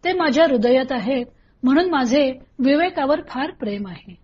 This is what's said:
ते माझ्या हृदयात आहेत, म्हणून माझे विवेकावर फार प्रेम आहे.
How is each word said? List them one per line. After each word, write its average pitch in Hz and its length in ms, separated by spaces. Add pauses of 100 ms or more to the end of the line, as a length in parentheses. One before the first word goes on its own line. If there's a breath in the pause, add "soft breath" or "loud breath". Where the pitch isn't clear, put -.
ते 359 100
माझ्या 320 360
हृदयात 254 420
आहेत, 247 340 (380)
म्हणून 302 260
माझे 269 420 (280)
विवेकावर 294 720
फार 277 220
प्रेम 202 360
आहे. 175 360